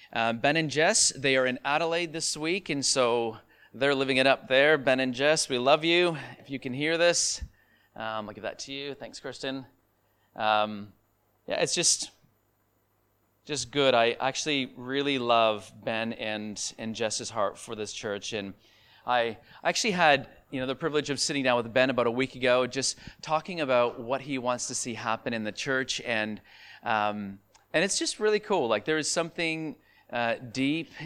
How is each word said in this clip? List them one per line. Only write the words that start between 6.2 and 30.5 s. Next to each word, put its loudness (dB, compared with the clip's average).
If -18
you -6
can -8
hear -2
this, 2
um, -6
I'll -12
give -16
that -6
to -12
you. -8
Thanks, -14
Kristen. -8
Um, 0
yeah, -4
it's 0
just, 0
just -6
good. 6
I 6
actually -2
really -2
love 2
Ben -2
and, -6
and -6
Jess's -4
heart -2
for -14
this -8
church. -6
And -6
I 0
actually 0
had, 4
you -4
know, -4
the -2
privilege -2
of -4
sitting -2
down 4
with -2
Ben 4
about 2
a 2
week -2
ago, 4
just -4
talking -4
about 2
what -4
he -6
wants -2
to -6
see -6
happen -4
in -2
the -4
church. -4
And, -2
um, -2
and 2
it's 0
just -4
really 2
cool. 0
Like, 2
there 0
is -2
something, -4
uh, 0